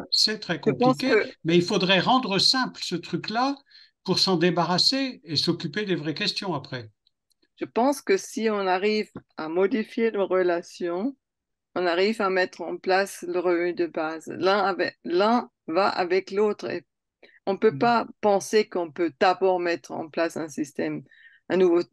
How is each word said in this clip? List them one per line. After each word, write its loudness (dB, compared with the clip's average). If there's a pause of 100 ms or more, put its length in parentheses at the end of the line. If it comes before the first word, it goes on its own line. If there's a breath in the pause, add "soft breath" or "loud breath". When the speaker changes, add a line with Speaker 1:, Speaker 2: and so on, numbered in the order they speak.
(120)
Speaker 1:
c'est 0
très -6
Speaker 2:
je 2
pense 2
Speaker 1:
compliqué, 0
Speaker 2:
que 2 (160)
Speaker 1:
mais 4
il 6
faudrait 2
rendre 2
simple 0
ce -6
truc-là -4 (480 soft breath)
pour 0
s'en 2
débarrasser 0
et -6
s'occuper -2
des 0
vraies -4
questions -4
après. -10 (640)
Speaker 2:
Je -8
pense 0
que 2
si -4
on -2
arrive 0 (260)
à -6
modifier 0
nos 0
relations, -2 (580)
on 0
arrive 2
à 2
mettre 0
en -8
place 0
le -2
revenu 0
de -2
base. -6
L'un 2
avec, -2
l'un 2 (160)
va 2
avec -2
l'autre -2
et -8 (600 soft breath)
on 0
peut 4
Speaker 3:
Mm. -8
Speaker 2:
pas 2 (140)
penser 2
qu'on -4
peut -2
d'abord 4
mettre -4
en -8
place -4
un -6
système, -6 (460 soft breath)
un 0
nouveau 4 (100)